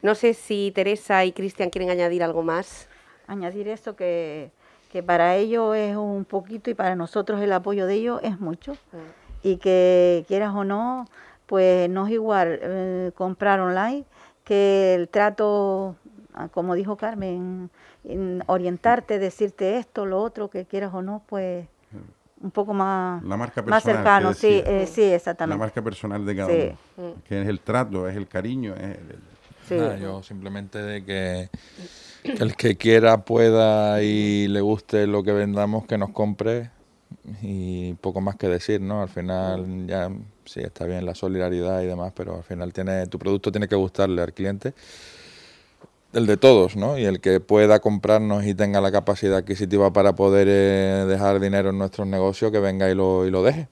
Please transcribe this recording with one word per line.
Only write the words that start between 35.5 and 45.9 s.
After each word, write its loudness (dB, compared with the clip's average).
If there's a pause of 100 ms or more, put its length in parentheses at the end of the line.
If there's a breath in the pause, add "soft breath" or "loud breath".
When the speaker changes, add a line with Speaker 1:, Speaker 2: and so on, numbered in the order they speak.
Speaker 4:
que -4
nos -2
compre -4 (720)
y -6
poco -6
más -4
que -2
decir, -2
¿no? -4
Al -6
final -6
Speaker 1:
Mm. -8
Speaker 4:
ya, -6 (340)
sí, -14
está -10
bien -6
la -6
solidaridad -2
y -4
demás, -6
pero -10
al -12
final -10
tiene, -4
tu -10
producto -2
tiene -2
que 2
gustarle 0
al -4
cliente, -6 (1400 loud breath)